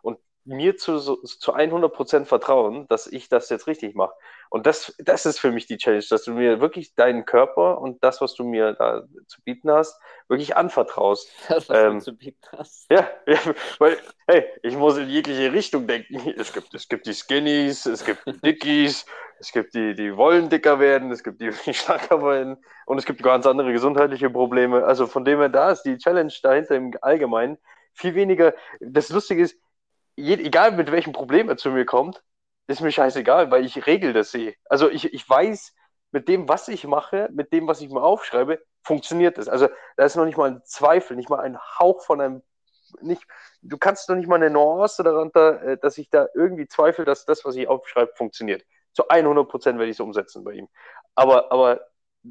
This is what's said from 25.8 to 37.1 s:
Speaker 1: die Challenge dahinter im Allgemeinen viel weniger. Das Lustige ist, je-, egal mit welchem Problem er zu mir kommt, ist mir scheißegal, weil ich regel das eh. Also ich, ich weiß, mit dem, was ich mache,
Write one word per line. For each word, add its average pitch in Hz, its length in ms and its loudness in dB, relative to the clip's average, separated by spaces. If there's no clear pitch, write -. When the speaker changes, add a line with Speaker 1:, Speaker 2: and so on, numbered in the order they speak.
Speaker 1:
die 131 160 -6
Challenge 170 340 0
dahinter 139 340 2
im 127 160 -6
Allgemeinen 131 560 0
viel 175 200 -6
weniger. 180 400 4
Das 139 300 -2
Lustige 185 320 0
ist, 170 140 -2
je-, 143 180 -2
egal 165 280 4
mit 165 200 -2
welchem 160 200 -2
Problem 156 360 0
er 131 80 -4
zu - 140 -4
mir 131 140 0
kommt, 143 380 -2
ist 139 120 -6
mir 156 120 -2
scheißegal, 135 580 2
weil 131 140 4
ich 127 220 -10
regel 175 260 2
das 110 220 0
eh. 113 220 -8
Also 143 220 2
ich, 156 220 -6
ich - 160 -10
weiß, 185 460 0
mit 143 160 -4
dem, 180 200 0
was 156 200 0
ich 202 180 -12
mache, 196 460 -4